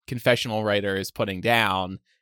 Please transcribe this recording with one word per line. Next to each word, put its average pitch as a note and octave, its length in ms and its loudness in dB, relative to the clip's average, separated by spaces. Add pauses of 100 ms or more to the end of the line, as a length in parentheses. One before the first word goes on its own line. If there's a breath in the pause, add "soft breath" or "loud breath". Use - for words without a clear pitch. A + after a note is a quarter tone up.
confessional A#2+ 600 0
writer G2+ 320 0
is F#2+ 140 -4
putting G2 280 -4
down, F#2+ 600 0 (220)